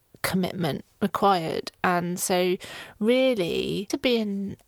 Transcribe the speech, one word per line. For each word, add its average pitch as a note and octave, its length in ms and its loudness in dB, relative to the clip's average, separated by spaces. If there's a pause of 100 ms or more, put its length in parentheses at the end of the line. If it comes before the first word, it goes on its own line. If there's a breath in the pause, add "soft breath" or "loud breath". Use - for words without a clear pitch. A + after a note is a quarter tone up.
(220)
commitment - 640 -2 (180)
required. F#3 720 0 (100)
And F3 380 0
so F#3 380 2 (420 loud breath)
really G3+ 880 2
to D4+ 80 -4
be B3 200 2
in G3+ 400 -4 (100)